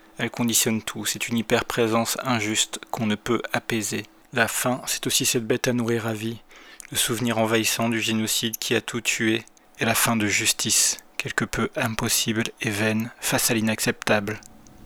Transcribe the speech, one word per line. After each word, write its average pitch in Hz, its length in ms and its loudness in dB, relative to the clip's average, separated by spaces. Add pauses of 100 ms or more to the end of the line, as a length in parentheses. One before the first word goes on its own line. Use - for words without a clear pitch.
(160)
elle 117 140 -4
conditionne 113 500 0
tout, - 240 -8
c'est - 240 -4
une 120 80 -2
hyperprésence 113 880 0
injuste 110 560 -2 (100)
qu'on - 160 -2
ne 104 80 2
peut - 280 0 (100)
apaiser. 110 520 -2 (280)
La 113 160 2
faim, 131 380 0
c'est - 200 -4
aussi 127 200 2
cette 117 200 0
bête 123 220 0
à 123 60 4
nourrir 117 320 0
à 113 80 -2
vie, 110 240 -6 (520)
le 113 60 -8
souvenir 117 400 0
envahissant 113 540 2
du 113 100 0
génocide 110 560 0
qui - 180 -2
a 110 60 4
tout 117 220 -6
tué, 110 400 0 (380)
et - 40 0
la 113 100 4
faim 117 220 2
de 107 100 2
justice, - 680 2 (220)
quelque - 260 -2
peu 113 320 -2
impossible 113 680 0 (180)
et 117 80 -2
vaine 107 400 0 (100)
face - 300 2
à 120 40 2
l'inacceptable. 107 840 0 (460)